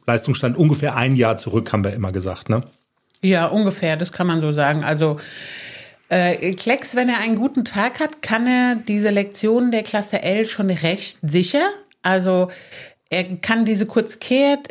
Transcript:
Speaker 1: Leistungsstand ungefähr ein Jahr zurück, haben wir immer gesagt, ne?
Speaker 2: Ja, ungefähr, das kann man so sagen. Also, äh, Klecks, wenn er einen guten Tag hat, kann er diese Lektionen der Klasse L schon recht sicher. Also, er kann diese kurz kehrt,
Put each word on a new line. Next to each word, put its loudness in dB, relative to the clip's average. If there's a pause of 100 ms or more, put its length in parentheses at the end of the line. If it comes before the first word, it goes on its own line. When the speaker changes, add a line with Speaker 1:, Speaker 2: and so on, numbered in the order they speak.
Speaker 1:
Leistungsstand 0
ungefähr 2
ein 2
Jahr 4
zurück, -2
haben 2
wir -2
immer -2
gesagt, -6
ne? 2 (640)
Speaker 2:
Ja, 2
ungefähr, 0
das -4
kann -2
man 0
so 0
sagen. 2
Also, 0 (880)
äh, 0
Klecks, -2
wenn 2
er 0
einen 0
guten 0
Tag -2
hat, -4
kann 0
er 2
diese 0
Lektionen 2
der 0
Klasse -2
L 0
schon -2
recht -2
sicher. 2 (360)
Also, 2 (600)
er 0 (140)
kann 0
diese 0
kurz -2
kehrt, 2